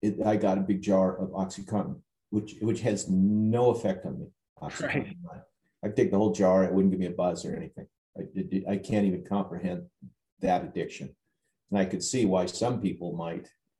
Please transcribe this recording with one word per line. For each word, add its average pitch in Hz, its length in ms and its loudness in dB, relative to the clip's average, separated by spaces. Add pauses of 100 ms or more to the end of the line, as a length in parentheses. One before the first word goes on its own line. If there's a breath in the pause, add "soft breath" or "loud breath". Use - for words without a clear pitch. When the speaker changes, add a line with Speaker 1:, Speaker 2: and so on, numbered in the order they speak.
Speaker 1:
it, 107 220 0
I 107 120 4
got 95 220 2
a - 20 0
big 95 200 0
jar 95 380 2
of 95 120 -6
OxyContin, 95 680 -4 (340)
which, 104 300 -2
which 107 220 0
has 104 260 -2
no 107 640 4
effect - 360 0
on 69 140 -8
me. - 60 -12 (360)
OxyContin. - 600 -4
Speaker 2:
Right. - 180 -16 (400)
Speaker 1:
I 110 60 -2
could 104 80 -8
take - 160 4
the 98 60 4
whole 104 140 4
jar. 95 320 6
It 87 80 0
wouldn't 95 200 6
give 92 80 0
me 90 60 0
a - 40 -4
buzz 87 340 -2
or 80 120 -6
anything. - 320 -12 (280)
I, - 60 -8 (120)
it, 95 340 -4
I 101 80 0
can't 101 300 0
even 90 180 0
comprehend 90 640 -4 (540)
that 90 240 2
addiction. - 500 -8 (560)
And 101 100 2
I 95 40 4
could 92 200 -4
see 123 200 0
why 92 220 4
some 117 340 -2
people 87 360 -4
might 82 320 -8 (320)